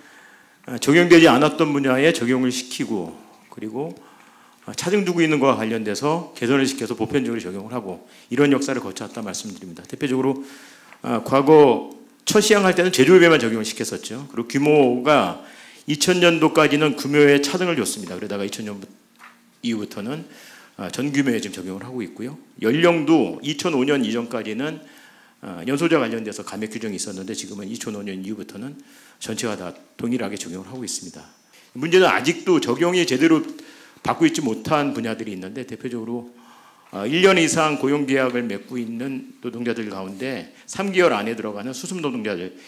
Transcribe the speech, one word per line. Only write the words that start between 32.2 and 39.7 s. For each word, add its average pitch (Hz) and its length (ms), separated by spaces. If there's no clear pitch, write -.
적용이 170 460
제대로 156 380
받고 127 200
있지 156 140
못한 139 540
분야들이 110 380
있는데 98 340
대표적으로, 117 640
아, 101 120
일 156 180
년 190 140
이상 156 420
고용계약을 135 680
맺고 107 340
있는 117 640
노동자들 117 500